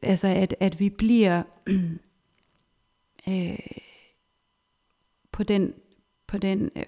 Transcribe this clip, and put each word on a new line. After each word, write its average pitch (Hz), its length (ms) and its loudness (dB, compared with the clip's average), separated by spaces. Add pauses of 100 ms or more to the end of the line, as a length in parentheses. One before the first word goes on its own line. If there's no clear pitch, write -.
altså, 190 260 0
at, 190 320 2
at 170 200 0
vi 202 100 2
bliver, 202 540 4 (240)
<clears throat> - 1600 -8
øh, 180 280 -4 (1700)
på 214 120 -4
den, 196 300 0 (540)
på 202 100 -6
den, 196 380 -2
øh, - 120 -10